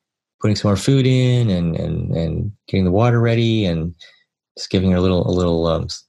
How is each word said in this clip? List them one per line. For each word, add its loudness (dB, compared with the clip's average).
putting 0
some -2
more 2
food 2
in 2
and, 0
and, -4
and -4
getting 0
the 2
water 2
ready 2
and -2
just -12
giving 2
her 4
a 2
little, 2
a -2
little, 0
um, -2
s-, -14